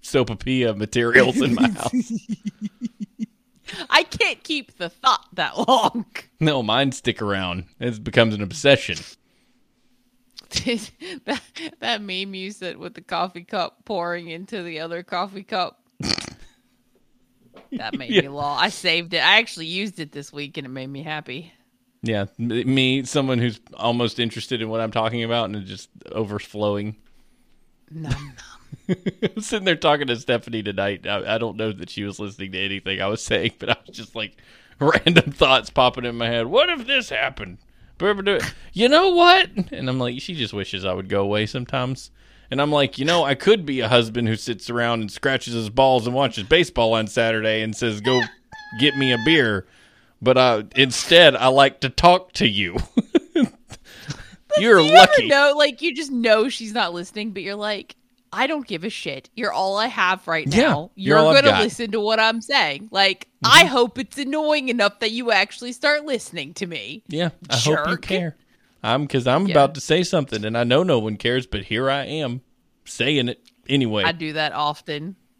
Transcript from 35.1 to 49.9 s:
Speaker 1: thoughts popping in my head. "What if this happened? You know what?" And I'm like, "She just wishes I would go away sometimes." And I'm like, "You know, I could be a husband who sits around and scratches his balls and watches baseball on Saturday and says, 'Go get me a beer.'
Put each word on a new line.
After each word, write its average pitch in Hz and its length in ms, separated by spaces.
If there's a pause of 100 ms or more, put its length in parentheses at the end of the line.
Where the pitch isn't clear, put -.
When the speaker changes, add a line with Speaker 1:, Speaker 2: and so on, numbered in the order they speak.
Speaker 1:
thoughts 131 380
popping 123 360
in 120 120
my 117 100
head. 117 200
"What 269 220
if 277 180
this 262 220
happened? 110 480 (1160)
You 226 160
know 349 200
what?" 349 400 (220)
And - 160
I'm 127 120
like, 123 220
"She 185 120
just 127 200
wishes 98 300
I 92 100
would 95 140
go 98 140
away 104 240
sometimes." 127 640 (400)
And 131 120
I'm 147 100
like, 143 260
"You 131 80
know, 170 180
I 139 120
could 190 300
be 135 140
a 110 80
husband 117 400
who 110 80
sits 110 360
around 117 300
and 104 100
scratches 131 420
his 110 160
balls 131 380
and 123 80
watches 123 300
baseball 120 500
on 110 120
Saturday 110 540
and 110 140
says, 107 260
'Go 127 180 (600)
get 139 180
me 131 160
a 120 100
beer.' 120 440 (560)